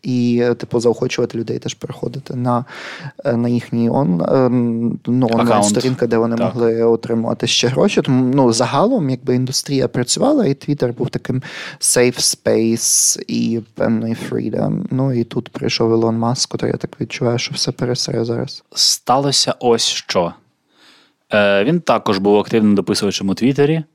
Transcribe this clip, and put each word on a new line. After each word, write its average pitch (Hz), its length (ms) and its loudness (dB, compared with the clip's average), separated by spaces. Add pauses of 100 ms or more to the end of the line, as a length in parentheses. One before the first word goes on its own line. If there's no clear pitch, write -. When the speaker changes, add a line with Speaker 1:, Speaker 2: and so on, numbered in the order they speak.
Speaker 1:
і, 120 400 2
е, 120 100 2
типу, - 260 -4
заохочувати 117 580 0
людей 117 220 -6
теж - 140 -8
переходити - 640 -10
на, 123 300 -2 (600)
е, 120 120 0
на 120 120 0
їхній 117 400 0
он-, 170 320 0
е, 131 280 4 (580)
ну, 123 180 2
Speaker 2:
Аккаунт. 113 160 2
Speaker 1:
онлайн-сторінки, 117 680 2
де 117 100 2
вони 117 180 2
Speaker 2:
Так. 117 100 0 (100)
Speaker 1:
могли 117 280 2
отримувати 117 640 0
ще - 200 2
гроші. 165 340 2
Тому, 127 340 2
ну, 127 180 4
загалом, 139 560 2
якби 127 260 -2
індустрія 131 520 -2
працювала, 233 580 0
і 139 40 2
Twitter 139 460 -2
був 127 140 -4
таким 127 340 -6 (360)
safe 123 400 2
space - 1080 0
і 117 340 -2 (140)
певний 113 400 0 (140)
freedom. 107 520 -2 (100)
Ну, 131 220 0
і 117 100 0
тут - 260 -6
прийшов 120 420 -2
Ілон 113 260 2
Маск, 117 340 -2
котрий, 107 200 -4
я - 60 -2
так - 240 -10
відчуваю, 120 380 -2
що - 160 -8
все - 160 -4
пересере 123 540 -4
зараз. 120 380 -6 (120)
Speaker 2:
Сталося - 840 0
ось 117 260 2
що. - 480 -2 (1000)
Е, 101 300 4
він 165 160 2
також 110 380 0
був 101 220 4
активним 107 360 2
дописувачем 98 540 -2
у 95 40 0
Твіттері. 143 500 2 (120)